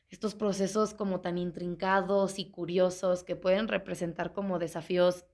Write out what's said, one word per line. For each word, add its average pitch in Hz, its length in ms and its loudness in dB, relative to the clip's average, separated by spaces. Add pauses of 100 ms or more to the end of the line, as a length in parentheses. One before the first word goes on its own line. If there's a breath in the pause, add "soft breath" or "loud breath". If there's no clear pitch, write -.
(100)
estos 196 240 -6
procesos 208 600 0
como 190 260 -2
tan 175 180 -4
intrincados 185 1000 0
y 196 120 -8
curiosos 180 760 0
que 175 120 -6
pueden 190 320 2
representar 175 640 -4
como 196 260 -2
desafíos 175 760 2